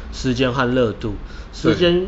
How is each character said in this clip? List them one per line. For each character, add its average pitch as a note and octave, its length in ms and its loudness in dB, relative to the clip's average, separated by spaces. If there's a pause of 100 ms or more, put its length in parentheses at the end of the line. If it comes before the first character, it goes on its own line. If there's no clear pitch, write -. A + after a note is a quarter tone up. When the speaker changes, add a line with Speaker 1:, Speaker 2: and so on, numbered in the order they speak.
(140)
Speaker 1:
时 B2+ 220 0
间 B2+ 180 2
和 B2+ 140 0
热 B2 240 2
度。 G2+ 240 -6 (480)
Speaker 2:
对。 - 100 4
Speaker 1:
时 F#3 60 0
间 F3 280 4